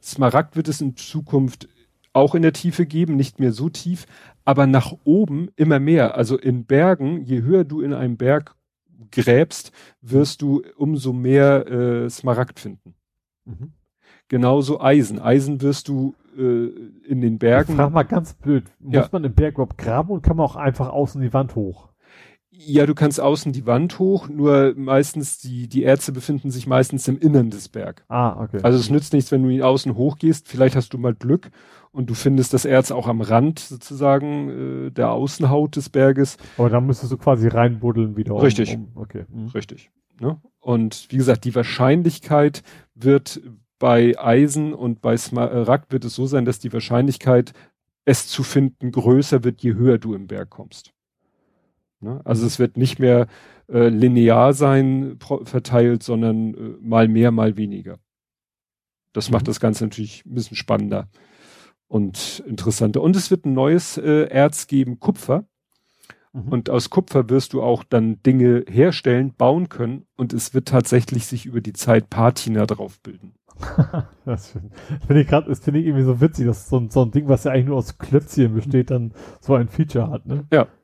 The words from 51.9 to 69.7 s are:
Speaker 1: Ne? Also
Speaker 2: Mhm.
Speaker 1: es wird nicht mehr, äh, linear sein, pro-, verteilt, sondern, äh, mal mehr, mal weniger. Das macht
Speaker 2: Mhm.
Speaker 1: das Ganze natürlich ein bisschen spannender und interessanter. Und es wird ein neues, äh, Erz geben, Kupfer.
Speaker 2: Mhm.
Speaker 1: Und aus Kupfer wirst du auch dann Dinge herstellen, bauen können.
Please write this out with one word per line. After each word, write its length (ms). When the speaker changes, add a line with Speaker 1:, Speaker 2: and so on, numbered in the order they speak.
Speaker 1:
Ne? 260
Also 160
Speaker 2:
Mhm. 60
Speaker 1:
es 120
wird 160
nicht 240
mehr, 280
äh, 160
linear 640
sein, 680
pro-, 260
verteilt, 580
sondern, 500
äh, 280
mal 260
mehr, 240
mal 240
weniger. 420
Das 180
macht 120
Speaker 2:
Mhm. 40
Speaker 1:
das 140
Ganze 240
natürlich 400
ein 80
bisschen 240
spannender 500
und 580
interessanter. 560
Und 140
es 160
wird 140
ein 80
neues, 440
äh, 300
Erz 400
geben, 320
Kupfer. 460
Speaker 2:
Mhm. 160
Speaker 1:
Und 200
aus 200
Kupfer 400
wirst 240
du 80
auch 240
dann 380
Dinge 440
herstellen, 680
bauen 320
können. 360